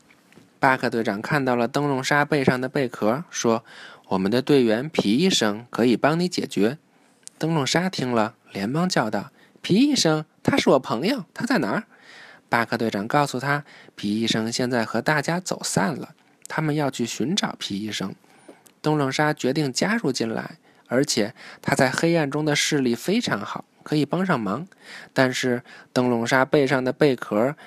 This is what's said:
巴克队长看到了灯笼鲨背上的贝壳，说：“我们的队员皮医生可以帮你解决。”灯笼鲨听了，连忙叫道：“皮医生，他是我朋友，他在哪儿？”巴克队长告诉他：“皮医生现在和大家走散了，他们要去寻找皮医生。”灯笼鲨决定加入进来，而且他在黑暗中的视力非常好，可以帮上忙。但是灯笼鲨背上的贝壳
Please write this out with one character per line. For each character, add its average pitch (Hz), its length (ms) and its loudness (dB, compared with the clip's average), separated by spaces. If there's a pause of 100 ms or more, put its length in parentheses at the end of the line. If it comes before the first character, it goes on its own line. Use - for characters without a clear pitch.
(580)
巴 131 180 4
克 123 120 -2
队 117 140 0
长 107 180 -2
看 143 240 -2
到 123 100 2
了 117 140 2
灯 147 180 -2
笼 131 160 -2
鲨 147 220 2
背 143 180 0
上 127 180 2
的 131 80 -4
贝 135 200 -2
壳， 117 420 -2
说 113 340 0 (440)
：“我 95 100 0
们 98 120 0
的 123 100 2
队 131 240 4
员 113 240 0
皮 104 240 0
医 175 180 4
生 110 400 -2
可 - 140 0
以 123 120 4
帮 151 220 2
你 180 100 0
解 - 180 -4
决。” 190 320 0 (600)
灯 160 160 -2
笼 139 120 0
鲨 175 220 0
听 127 220 -4
了， 110 240 0 (180)
连 98 160 -4
忙 165 200 0
叫 131 220 0
道 98 200 -6 (300)
：“皮 - 140 0
医 277 200 4
生， 156 300 0 (180)
他 - 140 2
是 233 140 2
我 143 80 6
朋 127 280 -4
友， 240 280 -2
他 - 100 -6
在 240 140 0
哪 110 140 0
儿？” 196 120 -2 (640)
巴 117 160 2
克 113 140 -2
队 113 120 -2
长 101 160 -4
告 143 200 2
诉 127 120 -6
他： 143 260 -2 (300)
“皮 104 260 -4
医 113 60 0
生 110 240 0
现 123 200 -2
在 120 140 0
和 113 180 -4
大 151 180 0
家 165 180 -2
走 - 240 -6
散 175 320 -2
了， - 200 -12 (340)
他 - 140 -4
们 151 120 0
要 147 160 -2
去 120 140 -4
寻 143 320 -4
找 - 220 -4
皮 - 200 -6
医 107 140 -6
生。” 98 220 -8 (680)
灯 151 160 0
笼 135 160 0
鲨 151 220 0
决 127 180 -2
定 143 200 -2
加 190 240 0
入 165 140 -2
进 120 160 -2
来， 123 300 -6 (300)
而 131 180 2
且 110 300 -2 (260)
他 - 140 -2
在 131 160 4
黑 170 260 2
暗 147 140 0
中 147 140 -2
的 147 120 2
视 - 220 0
力 123 160 2
非 196 260 0
常 120 200 -2
好， - 240 -10 (180)
可 - 140 -2
以 147 100 2
帮 175 180 -2
上 160 160 0
忙。 110 260 -4 (460)
但 127 200 2
是 123 300 -2 (300)
灯 127 160 2
笼 117 180 2
鲨 131 180 4
背 143 220 4
上 131 160 2
的 127 100 0
贝 139 220 4
壳 117 400 0 (120)